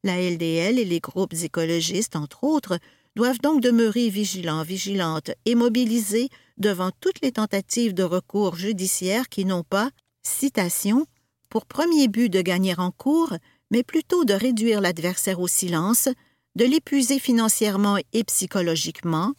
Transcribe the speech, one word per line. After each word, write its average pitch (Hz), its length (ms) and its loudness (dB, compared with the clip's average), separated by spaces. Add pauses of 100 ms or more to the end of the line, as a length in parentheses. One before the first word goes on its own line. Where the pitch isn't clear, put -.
La 180 160 0
L 175 200 -2
D 165 160 -2
L 196 240 2
et 226 60 2
les 170 140 -2
groupes - 340 -4
écologistes, 170 800 -4
entre 147 280 -8
autres, 262 360 0 (360)
doivent 240 260 0
donc 294 200 2
demeurer 233 480 2
vigilants, 180 540 -4
vigilantes 180 680 -4 (140)
et 233 100 2
mobilisés 233 760 2 (280)
devant 185 340 0 (100)
toutes - 200 -2
les 262 100 0
tentatives 214 640 -2
de 185 100 0
recours 180 520 -2
judiciaires 190 720 -2
qui - 160 -4
n'ont 185 200 0
pas, 202 260 0 (340)
citation, « 220 840 0 (440)
pour - 160 -4
premier 311 420 2
but 226 220 2
de 185 120 2
gagner 185 380 0
en 180 120 -2
cours, 320 420 0 (380)
mais 233 120 2
plutôt 339 400 0
de 208 100 4
réduire 214 480 2
l'adversaire 180 580 -2
au 180 80 -2
silence, 180 600 0 (460)
de 233 100 4
l'épuiser 269 540 2
financièrement 214 760 2 (160)
et 226 100 0
psychologiquement 170 1160 -2